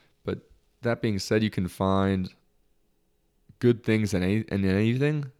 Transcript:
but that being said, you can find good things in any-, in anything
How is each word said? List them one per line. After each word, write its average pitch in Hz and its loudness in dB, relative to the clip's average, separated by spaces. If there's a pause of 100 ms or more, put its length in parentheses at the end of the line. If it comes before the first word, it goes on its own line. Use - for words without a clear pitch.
(240)
but 95 -6 (420)
that 120 -2
being 107 -2
said, 110 0
you 107 0
can 92 -4
find 95 0 (1300)
good 120 2
things 110 0
in 90 0
any-, 98 0
in 98 0
anything 127 0